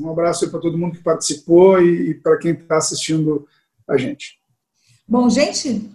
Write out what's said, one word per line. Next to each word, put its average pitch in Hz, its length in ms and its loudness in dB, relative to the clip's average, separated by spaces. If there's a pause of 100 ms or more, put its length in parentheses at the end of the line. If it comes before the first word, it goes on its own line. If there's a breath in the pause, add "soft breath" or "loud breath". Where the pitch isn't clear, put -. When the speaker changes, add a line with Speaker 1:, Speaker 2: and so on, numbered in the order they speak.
Speaker 1:
Um 160 100 -8
abraço 170 340 -2
aí 160 60 -4
pra 170 100 -8
todo 165 180 -4
mundo 170 180 -4
que - 60 -20
participou 175 800 4
e, 175 280 2
e 151 40 -4
pra 156 240 0
quem 170 160 -2
tá - 240 -2
assistindo 156 680 -2 (420 soft breath)
a 139 100 0
gente. - 400 -10 (680)
Speaker 2:
Bom, 247 220 2
gente, - 680 -2